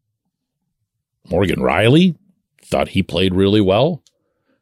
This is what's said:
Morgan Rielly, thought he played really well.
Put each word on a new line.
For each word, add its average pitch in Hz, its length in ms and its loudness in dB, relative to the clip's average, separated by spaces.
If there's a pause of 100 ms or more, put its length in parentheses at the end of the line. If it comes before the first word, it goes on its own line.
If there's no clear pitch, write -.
(1200)
Morgan 90 360 -2
Rielly, 117 560 2 (460)
thought 71 260 -4
he 98 140 -4
played 90 320 -4
really 98 280 2
well. 120 400 0 (600)